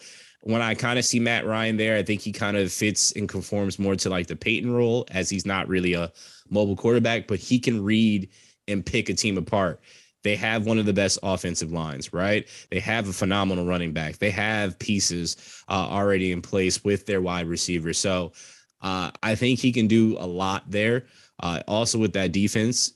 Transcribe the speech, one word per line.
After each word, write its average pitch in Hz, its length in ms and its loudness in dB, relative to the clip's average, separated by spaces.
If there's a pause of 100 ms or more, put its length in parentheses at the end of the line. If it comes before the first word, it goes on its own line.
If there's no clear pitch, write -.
(420)
when 117 200 0
I 110 140 0
kinda 120 280 0
see 120 160 2
Matt 117 260 0
Ryan 110 320 0
there, 110 180 2
I 101 80 2
think 104 180 -2
he 104 100 -6
kind 104 260 -2
of 95 140 2
fits - 420 0
and 101 160 -4
conforms 98 500 -4
more 98 160 0
to, 95 140 -2
like, 90 180 -2
the 82 80 -8
Peyton 113 360 -2
role, 120 400 2
as 92 180 -2
he's 95 160 -4
not 95 240 -2
really 90 240 2
a 85 180 -2 (380)
mobile 101 260 2
quarterback, 117 520 2
but 98 120 -2
he 127 200 2
can 113 240 0
read 107 440 2 (400)
and 101 180 -2
pick 120 240 0
a 98 40 -2
team 98 240 0
apart. 87 420 0 (440)
They 104 120 2
have 110 320 0
one 113 100 4
of 107 80 2
the 104 80 2
best 95 300 2
offensive 87 480 -2
lines, 78 420 -6
right? 104 340 0 (220)
They 92 100 -2
have 110 280 -2
a 92 60 -6
phenomenal 95 520 0
running 87 260 -2
back. 78 280 -6
They 104 100 0
have 104 480 -2
pieces, 87 920 -4
uh, 95 220 0
already 98 420 2
in 87 120 -4
place 92 400 0
with 101 240 0
their 98 140 0
wide 90 260 -2
receivers. 82 500 -2
So, 92 340 -2 (500)
uh, 92 280 -2 (140)
I 110 100 2
think 123 260 2
he 127 120 2
can 117 160 2
do 110 320 4
a 92 80 -6
lot 92 420 -4
there. 110 360 0 (340)
Uh, 85 280 -4
also 113 300 0
with 107 160 2
that 95 200 0
defense, 107 640 0